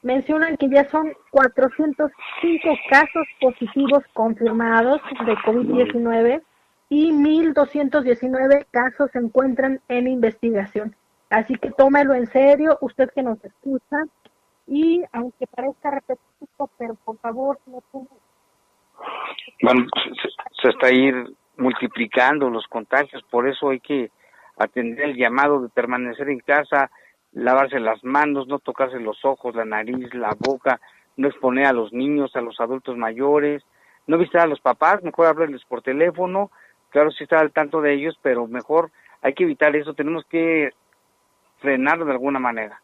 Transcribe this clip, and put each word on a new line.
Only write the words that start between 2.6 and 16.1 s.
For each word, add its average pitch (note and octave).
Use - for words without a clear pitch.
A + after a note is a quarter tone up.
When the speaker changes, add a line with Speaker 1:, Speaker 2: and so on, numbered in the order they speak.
Speaker 1:
casos D4+
positivos C4+
confirmados A3+
de A3
covid B3+
diecinueve A#3
y D4+
mil D#4
doscientos C#4+
diecinueve C4
casos B3+
se B3+
encuentran C4
en B3
investigación. A3
Así A3
que -
tómelo C#4
en B3
serio, C#4+
usted B3+
que C#4
nos A3+
escucha, C#4
y E4
aunque A#3+
parezca C4+
repetitivo, -